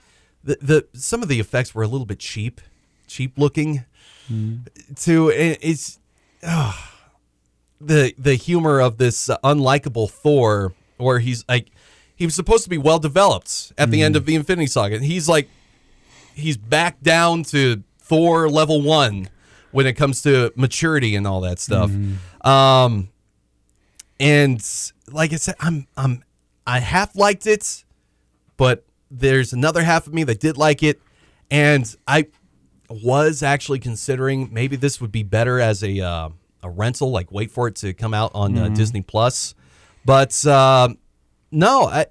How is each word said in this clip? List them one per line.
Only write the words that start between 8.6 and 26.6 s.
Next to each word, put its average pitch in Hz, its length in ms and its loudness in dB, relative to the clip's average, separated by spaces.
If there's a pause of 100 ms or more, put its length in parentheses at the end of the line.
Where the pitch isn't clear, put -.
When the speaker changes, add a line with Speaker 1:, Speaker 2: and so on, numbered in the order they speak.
Speaker 1:
of 123 180 2
this, 123 320 0
uh, 120 140 -2
unlikable 135 640 0
Thor, 110 640 2 (240)
where 123 220 0
he's, 120 300 -4
like, 123 200 0 (460)
he 175 100 -6
was 160 100 -2
supposed 214 280 2
to - 60 -12
be 175 80 -4
well 156 220 2
developed 156 800 0
at 139 140 2
the - 120 2
end - 120 2
Speaker 2:
Hmm. - 20 4
Speaker 1:
of - 80 -2
the 156 100 0
Infinity 160 320 -2
Saga. 107 320 -2
He's 156 280 -4
like, 156 200 2 (880)
he's 147 220 -4
back 151 440 -2
down 165 420 2
to 127 400 0 (160)
Thor 160 500 2
level 151 320 2
one 131 480 0 (420)
when 135 160 2
it 127 60 -2
comes 139 280 -2
to 127 340 2
maturity 127 600 0
and 101 100 -2
all 95 160 -2
that 90 180 -4
stuff. 98 300 -2
Speaker 2:
Mm-hmm. 98 580 -6
Speaker 1:
Um, 131 600 4 (1120)
and 139 440 2 (480)
like 156 220 -2
I 165 40 -6
said, - 220 -6
I'm, 156 280 -4 (100)
I'm, 131 260 -2 (440)